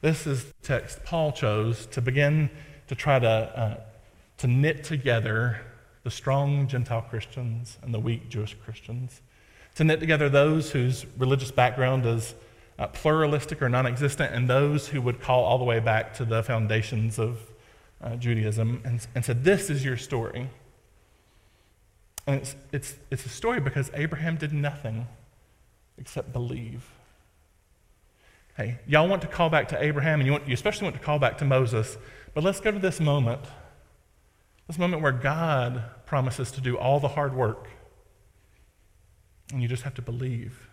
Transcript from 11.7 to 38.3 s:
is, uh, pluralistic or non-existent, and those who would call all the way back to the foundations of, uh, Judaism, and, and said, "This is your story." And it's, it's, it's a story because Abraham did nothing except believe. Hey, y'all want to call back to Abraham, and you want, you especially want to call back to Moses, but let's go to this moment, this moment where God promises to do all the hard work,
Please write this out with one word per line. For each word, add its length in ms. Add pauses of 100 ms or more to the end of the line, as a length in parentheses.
is, 260 (460)
uh, 80
pluralistic 720
or 80
non-existent, 640
and 160
those 380
who 160
would 180
call 220
all 160
the 60
way 140
back 360
to 100
the 160
foundations 760
of, 200 (640)
uh, 120
Judaism, 680
and, 300
and 100
said, 200
"This 260
is 160
your 120
story." 520 (1800)
And 160
it's, 140 (160)
it's, 240 (160)
it's 160
a 20
story 300
because 340
Abraham 440
did 140
nothing 560 (920)
except 340
believe. 500 (1700)
Hey, 300
y'all 200
want 140
to 60
call 240
back 160
to 160
Abraham, 360
and 60
you 60
want, 160
you 80
especially 300
want 100
to 60
call 180
back 180
to 80
Moses, 540 (340)
but 100
let's 160
go 120
to 80
this 200
moment, 420 (1200)
this 140
moment 240
where 80
God 720 (240)
promises 460
to 80
do 180
all 200
the 100
hard 260
work, 320 (1800)